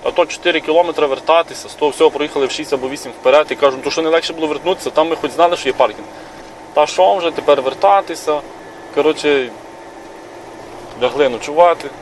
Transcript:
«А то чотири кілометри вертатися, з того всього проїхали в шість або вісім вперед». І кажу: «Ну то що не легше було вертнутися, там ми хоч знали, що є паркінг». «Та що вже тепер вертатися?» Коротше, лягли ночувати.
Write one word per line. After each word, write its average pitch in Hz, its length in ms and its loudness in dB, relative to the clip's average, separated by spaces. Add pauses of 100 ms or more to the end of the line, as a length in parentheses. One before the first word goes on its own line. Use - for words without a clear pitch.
«А 127 80 -2
то 175 140 2
чотири 165 360 -2
кілометри 156 460 2
вертатися, 135 640 0
з - 40 -16
того 147 180 0
всього 156 200 4
проїхали 143 340 -2
в 123 60 -2
шість 151 220 -4
або 131 160 -4
вісім 135 220 -10
вперед». 143 380 4
І 131 60 -2
кажу: 135 220 2
«Ну 127 60 -12
то 139 80 -2
що 165 100 -2
не 160 80 0
легше 165 240 0
було 160 140 -4
вертнутися, 151 420 -4
там 160 200 2
ми 160 60 -2
хоч 147 160 -6
знали, 170 260 2
що 135 120 -2
є 127 40 -2
паркінг». 110 340 -2 (680)
«Та 151 140 4
що 190 280 4
вже 170 160 -2
тепер 143 300 2
вертатися?» 160 800 0 (540)
Коротше, 143 540 0 (1500)
лягли 127 280 0
ночувати. 151 600 2 (120)